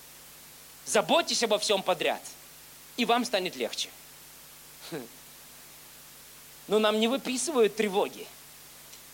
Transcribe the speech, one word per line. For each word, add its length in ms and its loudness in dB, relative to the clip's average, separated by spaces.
Заботьтесь 560 2
обо 160 2
всем 240 0
подряд, 400 0
и 80 2
вам 200 2
станет 320 -2
легче. 320 -4
<laughs> 1800 -18
Но 100 4
нам 220 4
не 80 4
выписывают 680 2
тревоги, 500 0